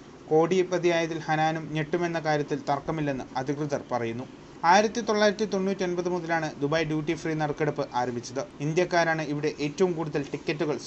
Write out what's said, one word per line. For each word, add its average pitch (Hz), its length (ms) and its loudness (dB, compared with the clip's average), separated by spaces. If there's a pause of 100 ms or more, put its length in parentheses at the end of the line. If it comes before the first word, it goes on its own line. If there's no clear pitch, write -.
(300)
കോടിപതിയായതിൽ 165 1000 4
ഹനാനും 160 440 2
ഞെട്ടുമെന്ന 165 480 0
കാര്യത്തിൽ 151 400 0 (100)
തർക്കമില്ലെന്ന് 143 540 -2 (120)
അധികൃതർ 139 460 -2 (100)
പറയുന്നു. 117 320 -2 (460)
ആയിരത്തി 214 300 4
തൊള്ളായിരത്തി 208 440 2
തൊണ്ണൂറ്റൊൻപത് 185 640 0
മുതലാണ് 165 400 0 (120)
ദുബായ് 156 300 2
ഡ്യൂട്ടി 156 300 0
ഫ്രീ 160 140 -2
നറുക്കെടുപ്പ് 147 500 -2 (160)
ആരംഭിച്ചത്. 123 420 -4 (180)
ഇന്ത്യക്കാരാണ് 160 640 2
ഇവിടെ 147 280 -2 (100)
ഏറ്റവും 147 320 0
കൂടുതൽ 156 300 -4 (100)
ടിക്കറ്റുകൾ 151 440 -2 (100)